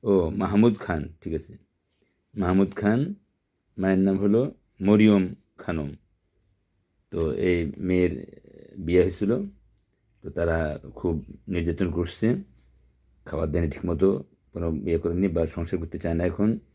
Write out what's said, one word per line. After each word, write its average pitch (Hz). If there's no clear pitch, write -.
ও 95
মাহমুদ 101
খান, 76
ঠিক 82
আছে, -
মাহমুদ 95
খান। 127
মায়ের 95
নাম 95
হলো 107
মরিয়ম 104
খানম। 78
তো 82
এই 85
মেয়ের 90
বিয়ে 90
হয়েছিল, 101
তো -
তারা 82
খুব 82
নির্যাতন 87
করছে, 87
খাবার 80
দেয়নি 85
ঠিকমতো, 90
কোনো 85
বিয়ে 82
করেনি 87
বা 82
সংসার 87
করতে 82
চায় 82
না 85
এখন। 104